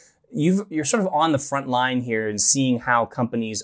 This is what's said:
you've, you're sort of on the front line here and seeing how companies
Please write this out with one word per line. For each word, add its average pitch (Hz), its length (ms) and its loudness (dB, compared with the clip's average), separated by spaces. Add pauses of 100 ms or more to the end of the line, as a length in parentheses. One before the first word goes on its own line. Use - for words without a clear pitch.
(360)
you've, 185 320 2
you're 156 160 -4
sort 226 160 0
of 185 140 0
on 160 160 4
the 143 80 2
front 135 300 -4
line 127 320 0
here 113 280 -2
and 104 120 -4
seeing 131 400 2
how 120 260 2
companies 113 580 -4